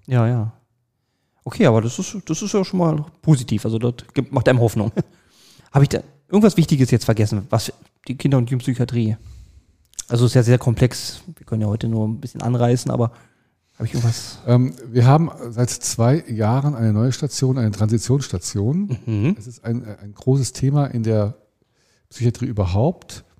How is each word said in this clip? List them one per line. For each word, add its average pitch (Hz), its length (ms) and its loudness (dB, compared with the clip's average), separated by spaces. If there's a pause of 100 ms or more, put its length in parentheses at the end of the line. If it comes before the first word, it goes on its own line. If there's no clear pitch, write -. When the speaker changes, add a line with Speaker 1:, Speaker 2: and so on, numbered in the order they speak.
Speaker 1:
Ja, 120 220 2
ja. 113 240 -2 (920)
Okay, - 200 0
aber 113 160 6
das 117 160 -4
ist, 196 280 -8
das 160 160 -6
ist 208 120 -8
ja 196 120 0
schon 185 140 -4
mal 156 260 0 (160)
positiv. 127 440 2
Also 113 140 -2
das 123 140 -2 (200)
gibt, 131 200 -4
macht 117 160 2
einem 127 100 4
Hoffnung. 113 320 0 (400)
<laughs> - 400 -20
Habe 139 140 6
ich - 40 2
da - 120 -4 (260)
irgendwas 208 300 4
Wichtiges 147 340 4
jetzt 117 140 2
vergessen, 104 440 0
was - 220 -2 (360)
die 131 80 -8
Kinder- 139 220 2
und 120 140 0
Jugendpsychiatrie? 120 640 -2 (920)
Also 120 160 4
ist 120 100 4
ja 123 80 6
sehr 120 160 4
komplex. - 600 -2 (140)
Wir - 100 -20
können 110 160 -4
ja 107 60 -2
heute 113 200 -4
nur 110 200 -2
ein 110 120 -6
bisschen 120 220 -12
anreißen, 120 500 0
aber 117 200 0 (640)
habe 113 120 -6
ich - 80 -8
irgendwas? 117 500 -2
Speaker 2:
Ähm, 123 280 2 (180)
wir 120 160 4
haben 156 240 4 (180)
seit 120 220 -2
zwei 120 580 0
Jahren 123 460 0
eine 113 180 0
neue 117 180 2
Station, 135 460 -2
eine 110 140 0
Transitionsstation. 113 1300 -2
Speaker 1:
Mhm. 117 340 0
Speaker 2:
Es 123 80 -16
ist - 160 -20
ein, 117 200 -4
ein 104 300 -16
großes 131 400 0
Thema 139 320 0
in 120 180 -4
der 107 320 0 (720)
Psychiatrie 117 360 -2
überhaupt, 104 800 -2 (160)